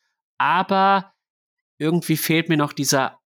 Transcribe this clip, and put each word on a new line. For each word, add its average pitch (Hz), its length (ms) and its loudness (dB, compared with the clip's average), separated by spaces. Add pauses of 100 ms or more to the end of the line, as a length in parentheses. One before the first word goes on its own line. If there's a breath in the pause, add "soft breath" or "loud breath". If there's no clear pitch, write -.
(380)
aber 190 760 0 (640)
irgendwie 160 380 0
fehlt 165 300 0
mir 160 100 2
noch 147 160 -2
dieser 135 460 -2 (160)